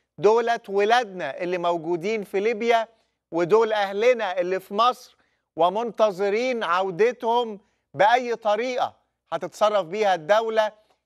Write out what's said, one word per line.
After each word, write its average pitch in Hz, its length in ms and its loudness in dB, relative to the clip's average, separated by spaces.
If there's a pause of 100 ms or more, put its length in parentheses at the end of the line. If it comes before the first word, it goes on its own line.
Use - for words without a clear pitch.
(180)
دولت 208 520 2
ولادنا 196 680 0
اللي 180 200 -4
موجودين 175 680 -2
في 190 160 -4
ليبيا، 226 480 0 (440)
ودول 202 420 2
أهلنا 202 680 0
اللي 180 200 -2
في 196 140 -18
مصر، 233 440 -2 (380)
ومنتظرين 208 1080 0
عودتهم 202 960 -2 (340)
بأي 233 420 2
طريقة 214 580 -2 (380)
هتتصرف 190 540 0
بيها 196 300 0
الدولة. 214 560 0 (340)